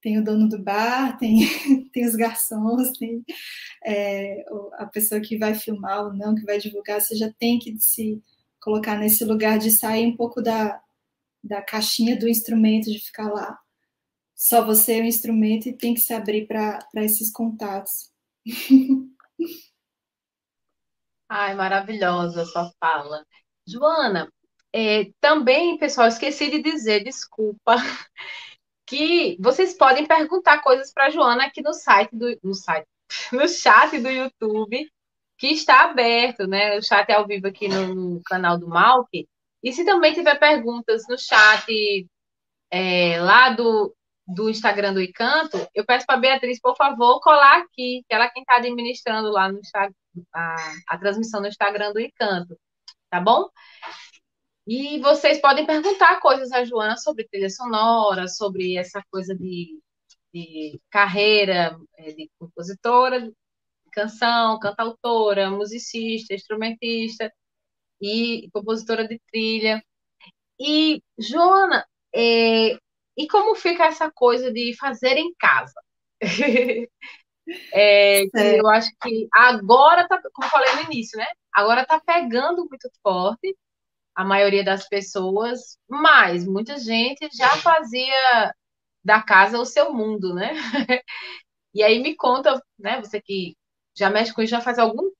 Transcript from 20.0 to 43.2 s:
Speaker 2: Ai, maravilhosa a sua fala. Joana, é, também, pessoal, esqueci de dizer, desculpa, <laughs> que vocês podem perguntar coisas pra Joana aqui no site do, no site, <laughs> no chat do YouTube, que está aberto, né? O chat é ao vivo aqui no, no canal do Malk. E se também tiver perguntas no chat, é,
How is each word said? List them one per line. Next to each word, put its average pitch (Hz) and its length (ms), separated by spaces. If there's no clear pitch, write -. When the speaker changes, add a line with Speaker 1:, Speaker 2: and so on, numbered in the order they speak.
Speaker 2:
Ai, 202 280
maravilhosa 190 840
a 165 40
sua 175 320
fala. 151 460
Joana, 240 680
é, 214 380
também, 311 580
pessoal, 254 280
esqueci 285 420
de 294 140
dizer, 220 400
desculpa, 220 720
<laughs> - 360
que 302 540
vocês 269 340
podem 277 320
perguntar 320 560
coisas 269 300
pra 277 180
Joana 269 360
aqui 269 160
no 302 120
site 220 400
do, 233 280
no 190 120
site, 160 320
<laughs> - 220
no 285 160
chat 294 500
do 240 100
YouTube, 247 800
que 269 100
está 294 360
aberto, 233 640
né? 202 320
O 214 40
chat 208 280
é 214 40
ao 208 120
vivo 196 220
aqui 196 200
no, 190 260
no 180 300
canal 175 340
do 170 100
Malk. 214 600
E 254 100
se 339 120
também 339 300
tiver 302 240
perguntas 233 680
no 247 100
chat, 214 880
é, 180 500